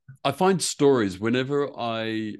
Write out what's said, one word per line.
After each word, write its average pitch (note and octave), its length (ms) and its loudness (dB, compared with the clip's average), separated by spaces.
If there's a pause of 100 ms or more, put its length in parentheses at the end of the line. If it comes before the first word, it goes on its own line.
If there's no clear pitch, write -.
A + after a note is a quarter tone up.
(240)
I C#3 80 2
find F#3 280 2
stories A#2 600 2
whenever B2+ 580 -2
I, A2 600 -4